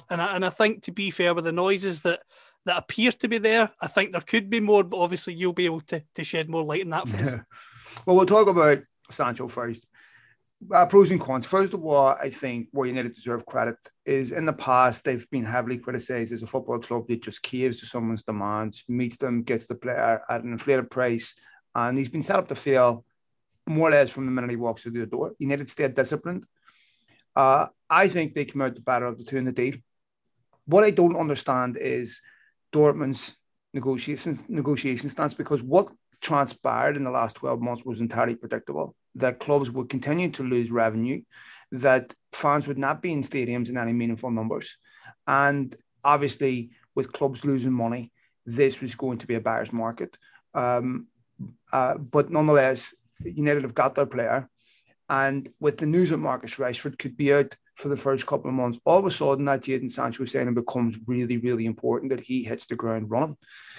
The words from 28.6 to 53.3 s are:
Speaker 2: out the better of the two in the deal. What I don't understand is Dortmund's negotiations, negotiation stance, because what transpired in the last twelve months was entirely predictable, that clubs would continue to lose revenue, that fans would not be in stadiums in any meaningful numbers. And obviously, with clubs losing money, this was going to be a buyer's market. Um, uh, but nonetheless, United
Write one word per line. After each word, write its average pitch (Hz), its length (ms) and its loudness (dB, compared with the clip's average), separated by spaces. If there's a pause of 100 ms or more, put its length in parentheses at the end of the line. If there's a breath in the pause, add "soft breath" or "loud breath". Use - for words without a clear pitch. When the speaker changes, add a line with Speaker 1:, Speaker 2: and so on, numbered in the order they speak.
Speaker 2:
out 127 140 -2
the 117 60 -20
better 123 260 0
of 117 100 -6
the 123 60 -18
two 135 140 -6
in 127 80 -2
the 127 60 -2
deal. 123 220 -2 (920)
What 185 180 8
I 208 80 6
don't 170 260 4
understand 131 580 0
is 127 460 -6 (500 soft breath)
Dortmund's 147 640 2 (380)
negotiations, 135 720 -4
negotiation 139 640 -2
stance, 147 240 -4
because 143 300 -4
what 151 280 2 (300)
transpired 135 760 0
in 139 60 -4
the 127 60 -2
last 120 280 -2
twelve 127 240 -4
months 120 220 -6
was 120 160 -8
entirely 117 360 0
predictable, 117 600 -8 (200)
that 127 240 0
clubs 139 320 0
would 127 180 -6
continue 151 400 -2
to 143 140 -8
lose 120 260 0
revenue, 113 520 0 (500 loud breath)
that 131 420 2 (180)
fans 147 360 0
would 139 100 -6
not 139 240 -2
be 175 100 -4
in 143 120 -2
stadiums 120 460 -4
in 127 80 -6
any 117 140 -2
meaningful 117 380 -2
numbers. 113 480 -4 (480 loud breath)
And 139 500 2 (280)
obviously, 135 640 0 (260 soft breath)
with 131 160 -2
clubs 135 320 -4
losing 131 300 0
money, 120 380 -2 (340)
this 131 360 2
was 123 120 -8
going 127 240 -4
to 117 100 -14
be 117 80 -2
a 113 60 -2
buyer's 113 320 -2
market. 117 420 -6 (380 soft breath)
Um, 123 540 -2 (640)
uh, 131 220 0
but 147 340 0
nonetheless, 147 640 2 (300)
United 147 400 0